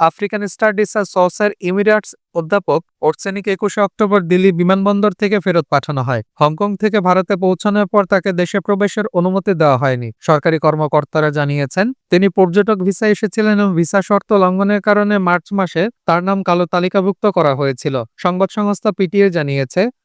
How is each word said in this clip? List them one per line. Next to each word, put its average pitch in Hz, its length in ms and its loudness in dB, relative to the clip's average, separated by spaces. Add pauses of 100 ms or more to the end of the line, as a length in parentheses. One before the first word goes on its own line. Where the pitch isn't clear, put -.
African 202 420 -2
Studies 208 540 -2
আর 202 60 0
সসার 185 460 0 (100)
এমিরেটস 202 540 0 (200)
অধ্যাপক 165 500 -2 (180)
ওটসেনিকে 190 500 -2
একুশে 202 280 -4
অক্টোবর 202 420 0
দিল্লি 180 300 4
বিমানবন্দর 196 600 0
থেকে 202 280 -2
ফেরত 170 300 0
পাঠানো 139 320 -2
হয়। 120 200 -2 (120)
হংকং 170 420 -2
থেকে 208 240 0
ভারতে 185 360 2
পৌঁছানোর 196 500 0
পর 202 180 0
তাকে 190 280 0
দেশে 180 280 -2
প্রবেশের 202 460 -2
অনুমতি 185 480 -2
দেওয়া 151 220 4
হয়নি। 120 440 -2
সরকারি 160 380 0
কর্মকর্তারা 151 720 0
জানিয়েছেন, 147 640 -2 (180)
তিনি 185 180 4
পর্যটক 190 460 2
ভিসা 190 320 -2
এসেছিলেন 208 540 0
এবং 196 140 0
ভিসা 170 280 0
শর্ত 202 300 -2
লঙ্ঘনের 196 480 2
কারণে 208 380 2
মার্চ 180 340 -2
মাসে 190 360 -2 (180)
তার 175 180 2
নাম 196 180 -2
কালো 175 240 0
তালিকাভুক্ত 185 600 0
করা 156 280 2
হয়েছিল। 135 480 -2 (140)
সংবাদ 185 360 0
সংস্থা 208 400 -2
পিটিআই 196 380 2
জানিয়েছে 151 600 -2 (140)